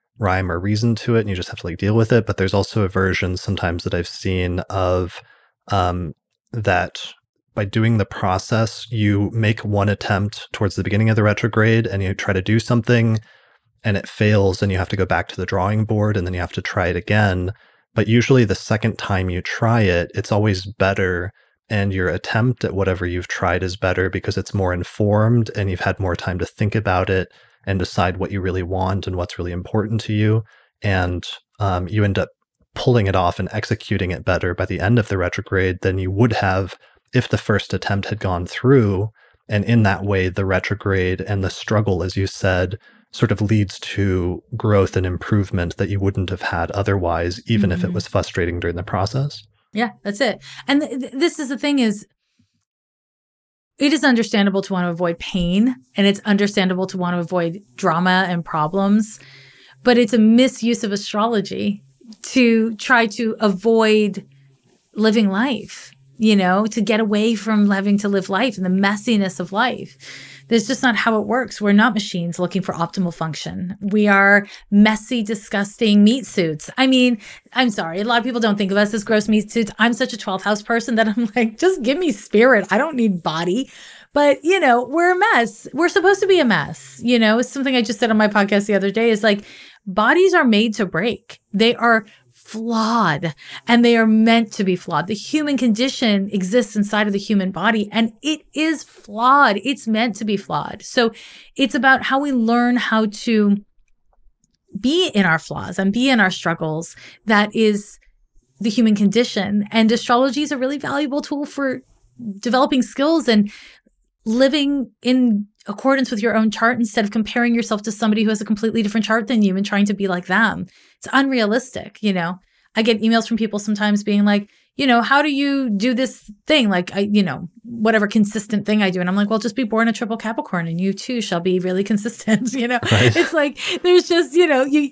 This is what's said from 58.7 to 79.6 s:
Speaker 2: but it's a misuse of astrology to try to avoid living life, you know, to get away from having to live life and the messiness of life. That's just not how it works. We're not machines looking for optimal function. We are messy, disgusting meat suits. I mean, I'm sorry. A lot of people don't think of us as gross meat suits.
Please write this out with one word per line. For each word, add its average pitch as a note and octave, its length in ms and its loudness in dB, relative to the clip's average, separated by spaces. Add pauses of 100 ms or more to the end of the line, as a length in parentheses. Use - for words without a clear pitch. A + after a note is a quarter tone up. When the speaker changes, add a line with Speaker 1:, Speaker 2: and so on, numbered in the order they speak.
Speaker 2:
but A#3+ 140 4
it's A#3+ 160 4
a B3 60 4
misuse A3+ 640 4
of G3+ 80 -4
astrology G#3 880 -2 (420)
to A3+ 540 2
try A#3 300 2
to A3 340 -4
avoid G#3+ 840 2 (720)
living G#3+ 360 2
life, G3 640 -4 (260)
you G#3+ 180 4
know, F#3+ 300 2
to G#3+ 160 -4
get A3 180 0
away G#3+ 340 0
from G#3 360 2
having G3+ 280 2
to G3+ 100 -2
live G3 200 0
life G#3 300 -2
and F#3 80 -4
the - 20 -2 (200)
messiness G3+ 520 -2
of F3+ 120 -8
life. A3+ 440 -4 (520)
That's A3 180 2
just C4 160 -4
not A#3+ 140 2
how A3 240 0
it G#3 80 -4
works. A#3 320 -4
We're G#3 120 2
not G#3+ 220 4
machines F3 460 -6
looking F3+ 200 -2
for F3+ 140 -6
optimal E3+ 400 -4
function. F3 640 -8
We G#3 280 2
are G3 400 4 (200)
messy, G#3+ 540 2
disgusting G#3 800 0
meat A3+ 240 4
suits. D#3+ 500 -4
I C4 120 2
mean, B3 320 4 (320)
I'm B3+ 180 0
sorry. F3+ 300 -4
A G#3 40 -2
lot A#3 140 2
of G#3+ 60 0
people A#3+ 160 -4
don't G#3 180 2
think G3 140 -2
of G3 40 0
us G#3 160 2
as A3 120 -4
gross G#3+ 240 0
meat G#3+ 240 0
suits. A3+ 260 -2